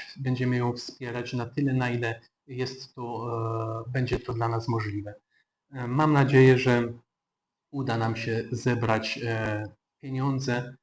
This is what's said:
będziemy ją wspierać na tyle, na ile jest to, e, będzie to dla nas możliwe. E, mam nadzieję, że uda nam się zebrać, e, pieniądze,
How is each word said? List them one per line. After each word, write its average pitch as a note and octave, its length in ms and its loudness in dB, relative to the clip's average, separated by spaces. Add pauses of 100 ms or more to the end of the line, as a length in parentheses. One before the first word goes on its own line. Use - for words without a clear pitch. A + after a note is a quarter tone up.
(160)
będziemy B2+ 400 0
ją B2 160 0
wspierać A#2+ 600 -8
na A#2+ 140 -2
tyle, C#3 280 -2
na B2+ 160 2
ile A#2 300 -2 (260)
jest B2+ 480 -8
to, B2+ 100 -10 (840)
e, B2 40 -10
będzie B2 280 0
to - 140 -8
dla A#2 160 -2
nas A#2 200 -2
możliwe. G#2 460 -4 (580)
E, B2 160 -6
mam D3+ 240 2
nadzieję, C3 460 8
że A#2+ 340 2 (800)
uda B2 280 -2
nam A2+ 180 0
się A2+ 360 -4
zebrać, A2+ 720 0
e, A2 400 -2 (360)
pieniądze, C3 840 -2